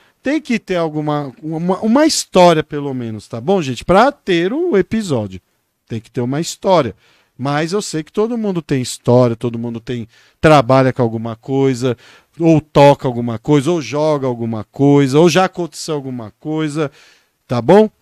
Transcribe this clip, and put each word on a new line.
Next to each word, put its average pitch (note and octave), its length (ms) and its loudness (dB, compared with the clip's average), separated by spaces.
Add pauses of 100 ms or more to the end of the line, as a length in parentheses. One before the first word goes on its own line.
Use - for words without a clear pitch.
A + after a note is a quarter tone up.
(220)
Tem D4+ 180 -2
que A3+ 180 -2
ter F#3 180 -6
alguma, D3+ 560 -4 (100)
uma, E3 380 -4
uma B3 260 2
história, F3 560 4
pelo C#3+ 320 -8
menos, A2+ 340 -10
tá A#2 120 -12
bom, F3+ 200 0
gente? C3 240 -6
Pra G#3 260 4
ter F#3 420 -2
o E4 240 -2
episódio. C#3+ 640 -2 (460)
Tem A2+ 140 -10
que - 100 -18
ter B2+ 100 -6
uma C3 200 -4
história. E3 560 0 (420)
Mas D3 340 -4
eu G#3 100 -4
sei D#3 200 -8
que - 80 -20
todo A3+ 260 -2
mundo G3 260 -4
tem C3+ 200 -4
história, B2 540 2
todo A#2 220 -6
mundo A#2 200 -8
tem, A#2 300 -10 (320)
trabalha C3 520 4
com C3 100 -4
alguma A2+ 340 -4
coisa, C3+ 600 -2 (440)
ou E3 200 4
toca C#3+ 460 4
alguma A#2+ 320 -4
coisa, D3 320 0
ou E3+ 100 -2
joga C#3+ 460 -2
alguma A2+ 380 -6
coisa, C#3+ 560 2
ou F3 80 6
já F3+ 160 2
aconteceu E3+ 500 -8
alguma B2+ 460 -10
coisa, D#3 500 -4 (560)
tá B2 160 -4
bom? G3+ 260 6 (140)